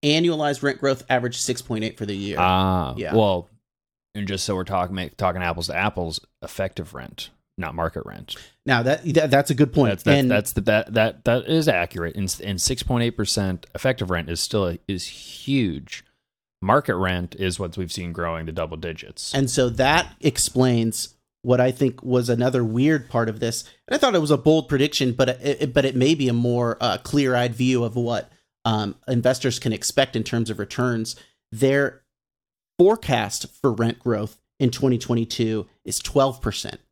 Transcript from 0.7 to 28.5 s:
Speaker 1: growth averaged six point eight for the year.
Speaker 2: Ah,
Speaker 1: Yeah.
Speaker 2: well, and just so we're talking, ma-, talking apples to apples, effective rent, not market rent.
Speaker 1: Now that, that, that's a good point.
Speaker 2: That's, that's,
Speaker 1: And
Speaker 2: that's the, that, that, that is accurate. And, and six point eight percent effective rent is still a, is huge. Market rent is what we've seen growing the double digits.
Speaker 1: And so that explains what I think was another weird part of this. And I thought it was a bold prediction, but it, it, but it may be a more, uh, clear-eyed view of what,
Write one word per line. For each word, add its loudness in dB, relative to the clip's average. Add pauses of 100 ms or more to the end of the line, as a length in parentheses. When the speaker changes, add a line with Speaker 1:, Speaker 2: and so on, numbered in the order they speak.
Speaker 1:
growth 0
averaged 0
six -2
point -4
eight -6
for -6
the -4
year. -4
Speaker 2:
Ah, 2
Speaker 1:
Yeah. -4
Speaker 2:
well, 2 (640)
and -6
just -4
so -2
we're -2
talking, -2
ma-, -6 (100)
talking 0
apples -4
to -6
apples, -4 (220)
effective -8
rent, -14 (280)
not -8
market -4
rent. -14 (300)
Speaker 1:
Now 2
that, 0 (100)
that, 4
that's 4
a 2
good 4
point. 6
Speaker 2:
That's, -4
that's, 6
Speaker 1:
And 2
Speaker 2:
that's 0
the, 0
that, 2
that, 2
that 2
is 2
accurate. -2
And, -2 (100)
and -4
six -2
point 0
eight 0
percent -2
effective -2
rent -2
is -4
still 0
a, -4 (100)
is -6
huge. -4 (580)
Market -2
rent -2
is -4
what -8
we've -6
seen -8
growing -6
the -10
double -6
digits. -12
Speaker 1:
And 0
so 2
that 0
explains 0 (260)
what 4
I 4
think 0
was 2
another 2
weird 2
part 0
of -6
this. -4 (220)
And -2
I 2
thought 4
it 4
was 2
a 6
bold 2
prediction, 0
but 2
it, -2
it, -4
but 4
it 0
may 4
be 0
a 2
more, 0
uh, 0
clear-eyed 0
view 2
of -4
what, -4 (320)